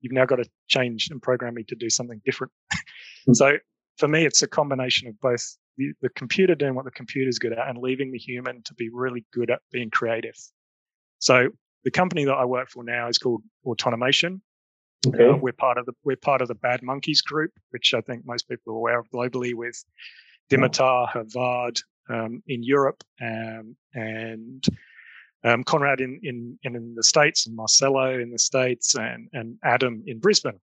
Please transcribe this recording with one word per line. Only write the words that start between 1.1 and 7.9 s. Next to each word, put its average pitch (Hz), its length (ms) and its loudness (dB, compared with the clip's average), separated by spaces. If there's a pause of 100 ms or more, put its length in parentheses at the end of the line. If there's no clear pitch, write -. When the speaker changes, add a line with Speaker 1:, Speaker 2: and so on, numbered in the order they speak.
Speaker 1:
and 147 100 -12
program 123 320 -2
me 117 120 -10
to 123 100 -12
do 113 160 -6
something 120 340 -4
different." 127 260 -4 (200)
<laughs> - 160 -8 (400)
Speaker 2:
Mm. 120 80 10
Speaker 1:
So 139 220 6 (400)
for 147 100 2
me, 160 180 4
it's - 160 4
a 147 60 0
combination 131 600 -2
of 110 120 -16
both 123 380 -2 (200)
the, 143 240 -4
the 127 80 0
computer 180 460 2
doing 139 200 -2
what 135 100 -6
the 127 60 -12
computer's 131 480 -4
good 117 140 -2
at 120 140 -4
and 123 100 -8
leaving 131 340 -4